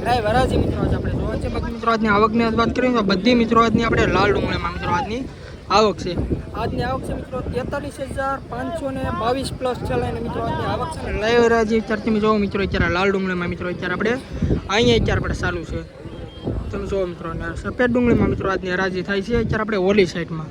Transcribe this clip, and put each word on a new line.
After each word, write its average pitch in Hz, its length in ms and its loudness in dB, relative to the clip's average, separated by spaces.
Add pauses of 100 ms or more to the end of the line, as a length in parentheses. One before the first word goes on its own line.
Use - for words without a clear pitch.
લાઈવ 226 240 2
હરાજી 247 300 4
મિત્રો - 240 0
આજે 254 140 2
આપણે 254 160 -2
જોવા - 240 -2
છે. - 120 -4
બાકી 233 260 -4
મિત્રો 226 180 -2
આજની 226 160 2
આવકની 220 480 4
વાત 226 140 2
કરીએ 254 220 2
તો 233 120 2
બધી 196 300 4
મિત્રો 226 300 4
આજની 226 200 4
આપણે 226 220 2
લાલ 190 260 4
ડુંગળીમાં 180 420 0
મિત્રો 180 180 -4
આજની 202 340 -2 (440)
આવક 202 280 4
છે. 175 200 -4 (380)
આજની 247 280 -4
આવક 262 200 -2
છે 269 100 -6
મિત્રો 254 280 -8
તેતાલીસ 285 580 -6
હજાર 269 400 -4 (100)
પાંચસો 262 420 -6
ને 269 100 -6 (180)
બાવીસ 247 340 -2
પ્લસ 254 240 -4
છે - 160 -4
અને 247 260 -2
મિત્રો 233 220 -4
આજની 960 240 -2
આવક 988 300 -4
છે - 160 -8
ને 196 100 -2
લાઈવ 233 240 6
હરાજી 226 340 4
અત્યારે 214 220 -2
તમે 220 180 2
જોવો 214 180 4
મિત્રો 202 260 0
અત્યારે 180 300 0
લાલ 196 180 2
ડુંગળીમાં 185 380 0
મિત્રો 180 200 -4
અત્યારે 180 240 -4
આપણે 220 260 0 (500)
અહીંયા 233 260 4
અત્યારે 202 260 2
આપણે 175 120 -2
ચાલુ 175 300 -2
છે. 165 200 -6 (880)
તમે 202 160 -6
જોવો 190 180 0
મિત્રો 165 260 -8
અને 165 240 -6
સફેદ 240 360 0
ડુંગળીમાં 233 380 4
મિત્રો 196 200 -2
આજની 185 200 -2
હરાજી 185 320 0
થાય 196 200 -2
છે 233 140 -2
અત્યારે 220 260 0
આપણે 214 160 -2
ઓલી 190 280 4
સાઈડમાં. 165 460 -6